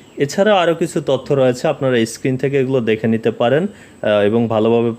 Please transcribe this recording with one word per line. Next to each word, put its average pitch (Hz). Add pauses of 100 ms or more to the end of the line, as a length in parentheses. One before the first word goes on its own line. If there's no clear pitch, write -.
(160)
এছাড়া 196
আরও 170
কিছু 165
তথ্য 143
রয়েছে, 127
আপনারা 127
স্ক্রিন 131
থেকে 139
এগুলো 131
দেখে 110
নিতে 113
পারেন, 123
আহ, -
এবং 107
ভালোভাবে 113